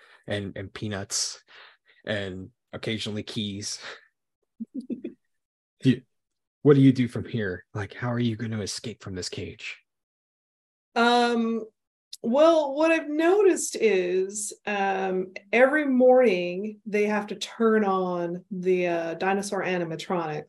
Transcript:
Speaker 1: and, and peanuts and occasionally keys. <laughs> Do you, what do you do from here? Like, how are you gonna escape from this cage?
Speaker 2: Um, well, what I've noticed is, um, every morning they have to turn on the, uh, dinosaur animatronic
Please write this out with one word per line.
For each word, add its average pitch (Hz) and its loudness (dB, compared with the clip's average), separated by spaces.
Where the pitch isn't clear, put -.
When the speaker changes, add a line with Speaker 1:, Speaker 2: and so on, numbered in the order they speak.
Speaker 1:
and, 101 -6
and 98 -12
peanuts - -6
and 95 -6
occasionally 107 -6
keys. 104 -8
<laughs> 254 -12
Do 131 4
you, - 2
what 143 8
do 139 6
you 135 8
do 127 0
from - -8
here? 98 -6
Like, 101 -8
how 123 -6
are 120 -2
you 120 0
gonna 110 -6
escape - -10
from 95 -10
this 90 -8
cage? - -12
Speaker 2:
Um, 233 2
well, 294 4
what 320 4
I've 320 0
noticed 339 2
is, 196 0
um, 190 -2
every 269 4
morning 214 4
they 208 0
have 208 -2
to 202 -10
turn 220 2
on 180 -2
the, 180 0
uh, 165 -2
dinosaur 196 -2
animatronic 165 -4